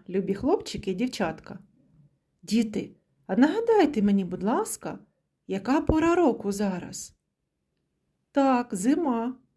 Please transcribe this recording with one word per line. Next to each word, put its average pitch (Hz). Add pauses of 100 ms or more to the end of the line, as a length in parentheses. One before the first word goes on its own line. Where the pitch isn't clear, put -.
любі 185
хлопчики 262
і -
дівчатка. 196 (840)
Діти, 220 (360)
а 190
нагадайте 339
мені, 202
будь 180
ласка, 254 (480)
яка 240
пора 320
року 262
зараз? 196 (1160)
Так, 254
зима. 247 (200)